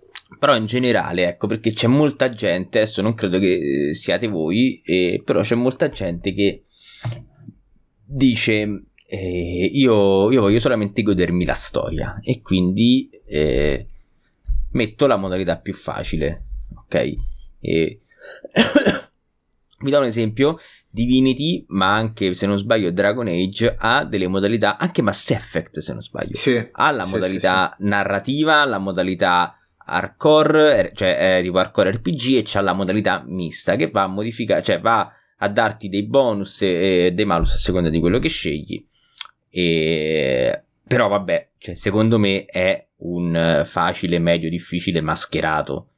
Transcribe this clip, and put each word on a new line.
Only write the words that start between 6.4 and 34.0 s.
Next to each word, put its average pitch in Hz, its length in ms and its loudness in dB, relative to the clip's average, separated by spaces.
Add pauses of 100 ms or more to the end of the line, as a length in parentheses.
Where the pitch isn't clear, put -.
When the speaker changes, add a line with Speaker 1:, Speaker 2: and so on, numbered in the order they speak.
Speaker 1:
dice, 110 760 0 (240)
eh, 90 680 -4
"Io, 104 580 4
io 127 100 6
voglio 104 180 4
solamente 113 420 0
godermi 90 440 0
la 65 80 -2
storia", - 680 -4
e - 200 -4
quindi, 101 680 2 (160)
eh, 73 640 0 (840)
metto 127 360 0
la 123 80 4
modalità 92 440 -2
più 95 140 -8
facile, - 720 -6 (300)
ok? - 200 -10 (680)
E 80 400 -2 (520)
<coughs> - 1300 -2
vi 139 120 -4
do 143 80 4
un 135 60 2
esempio, 117 520 0 (320)
Divinity, 131 800 2
ma 95 240 0
anche, 110 400 -2
se 98 140 -2
non 101 100 0
sbaglio, 104 340 0
Dragon 104 360 0
Age, 98 500 -2
ha 120 260 0
delle 95 240 -2
modalità, 101 500 0
anche 170 240 -2
Mass 98 300 0
Effect, - 480 -6
se - 140 -10
non 107 80 -10
sbaglio, - 340 -10
Speaker 2:
Sì. 123 360 0
Speaker 1:
ha 151 200 2
la 113 120 -4
Speaker 2:
Sì, 92 80 -6
Speaker 1:
modalità 92 640 0
Speaker 2:
sì, 95 60 -8
sì. 101 60 -2
Speaker 1:
narrativa, 131 760 0
la 110 140 -2
modalità 90 720 0 (360)
hardcore, 151 1000 4
eh, - 40 -16
cioè, 92 440 2
eh, 90 60 4
tipo 90 160 0
hardcore 95 320 2
R 104 100 -6
P - 100 -4
G, 131 260 0
e 110 60 4
c'ha 101 180 -2
la 95 120 2
modalità 95 520 -2
mista 87 500 -4
che 147 140 0
va 98 140 0